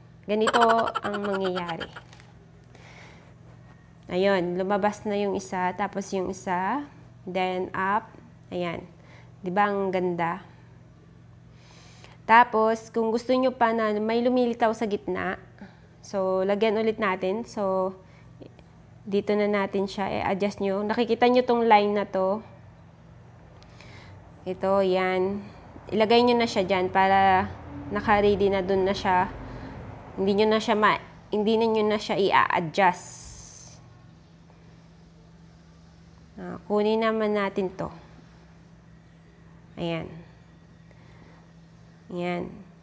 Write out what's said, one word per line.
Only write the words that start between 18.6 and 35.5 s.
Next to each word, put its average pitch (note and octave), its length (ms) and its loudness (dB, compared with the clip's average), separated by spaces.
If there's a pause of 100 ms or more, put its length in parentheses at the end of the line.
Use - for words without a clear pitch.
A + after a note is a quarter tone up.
dito G3+ 320 0
na G#3 80 2
natin G3+ 400 0
siya G3 240 -6
i-adjust G3+ 480 -2
nyo. G3 240 -2
Nakikita A3+ 480 0
nyo B3 160 4
tong A#3 240 2
line G#3 240 6
na G3+ 160 -2
to. F#3+ 320 -2 (2000)
Ito, F#3+ 320 0
yan. F#3 640 0 (480)
Ilagay A3 320 6
nyo A#3+ 160 4
na A#3 80 0
siya G3+ 160 0
dyan F#3 240 0
para F#3+ 560 4 (480)
naka-ready G#3 560 4
na G3 160 0
dun F#3+ 160 2
na F#3+ 160 0
siya. F#3 320 2 (880)
Hindi G3 240 2
nyo G#3+ 160 4
na - 40 -2
siya A3 120 0
ma-, G#3 320 2 (240)
hindi G#3+ 320 0
ninyo A3 240 2
na G#3+ 160 0
siya G3+ 160 -4
i-adjust. F3+ 880 2 (3250)